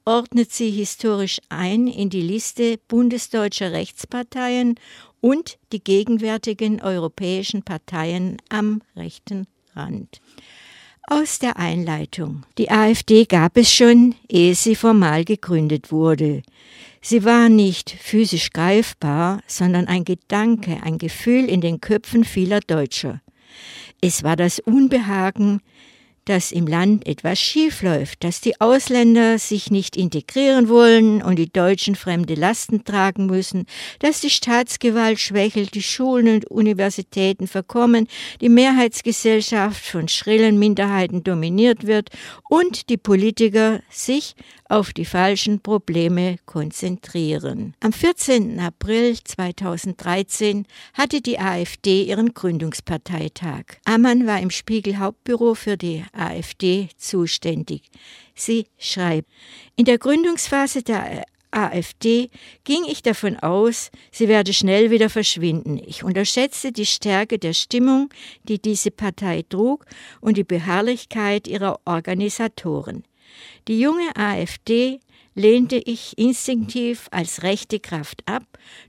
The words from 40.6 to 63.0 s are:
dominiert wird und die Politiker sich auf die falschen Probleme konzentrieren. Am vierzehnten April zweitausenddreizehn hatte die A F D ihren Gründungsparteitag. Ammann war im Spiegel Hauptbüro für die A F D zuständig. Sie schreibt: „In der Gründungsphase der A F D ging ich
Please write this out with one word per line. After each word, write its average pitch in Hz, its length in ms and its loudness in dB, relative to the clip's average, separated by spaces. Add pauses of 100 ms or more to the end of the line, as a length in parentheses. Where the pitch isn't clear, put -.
dominiert 190 640 2
wird 214 220 0 (400)
und 349 400 0
die 233 80 0
Politiker 220 920 2
sich - 460 -6 (340)
auf 208 220 0
die 165 140 -8
falschen 196 560 -2
Probleme 180 840 -2
konzentrieren. 156 1300 -6
Am 220 140 0
vierzehnten 254 640 0
April 220 640 -2
zweitausenddreizehn 190 1400 -6 (260)
hatte 285 280 -2
die 240 180 -4
A 185 180 -4
F 175 200 -8
D 196 260 2
ihren 220 300 0
Gründungsparteitag. 160 1300 -6 (220)
Ammann 240 420 2
war 202 140 -2
im 180 80 -2
Spiegel 202 480 -6
Hauptbüro 226 580 -2
für 208 220 -6
die 170 340 -8
A 170 220 -8
F 165 220 -12
D 185 420 -2
zuständig. 165 840 -6 (520)
Sie 226 320 -4 (100)
schreibt: 170 520 -4 (480)
„In 240 80 6
der 240 140 4
Gründungsphase 277 840 0
der - 400 -6 (280)
A 214 180 -2
F 175 240 -6
D 233 360 0 (360)
ging 320 240 -2
ich 302 120 -8